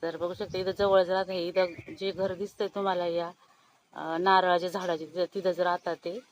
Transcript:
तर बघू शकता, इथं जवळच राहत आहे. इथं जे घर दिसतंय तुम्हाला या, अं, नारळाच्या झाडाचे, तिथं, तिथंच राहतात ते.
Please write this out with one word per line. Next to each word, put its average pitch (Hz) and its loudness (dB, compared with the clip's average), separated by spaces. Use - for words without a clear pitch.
तर 165 -6
बघू 175 -4
शकता, 190 -6
इथं 185 -2
जवळच 190 6
राहत 185 2
आहे. 180 -2
इथं 175 -2
जे 190 -4
घर 185 -2
दिसतंय 202 -6
तुम्हाला 190 0
या, 170 -2
अं, 165 -4
नारळाच्या 185 4
झाडाचे, 175 -4
तिथं, 175 -2
तिथंच 180 0
राहतात 175 0
ते. 180 -8